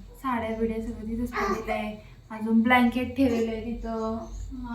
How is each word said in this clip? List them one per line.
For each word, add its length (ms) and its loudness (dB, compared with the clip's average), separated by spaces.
साड्या 400 -2
बिड्या 240 0
सगळं 260 -8
तिथंच 240 -2
पडलेलं 400 -2
आहे. 260 -4
अजून 320 2
ब्लँकेट 560 4
ठेवलेलं 340 4
आहे 140 -6
तिथं. 520 -4